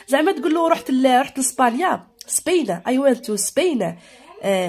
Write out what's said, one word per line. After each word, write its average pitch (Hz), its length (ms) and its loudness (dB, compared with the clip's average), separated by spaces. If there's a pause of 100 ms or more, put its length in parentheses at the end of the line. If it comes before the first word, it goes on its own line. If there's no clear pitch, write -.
زعما 311 240 2
تقول 311 220 -2
له 330 140 0
رحت 330 240 -2
ل-، 254 300 4
رحت 277 160 -6
لإسبانيا. 254 680 0 (200)
Spain. 320 400 0 (200)
I - 40 -2
went 262 260 2
to 214 200 -6
Spain. 285 460 0
Uh, 165 60 -2 (800)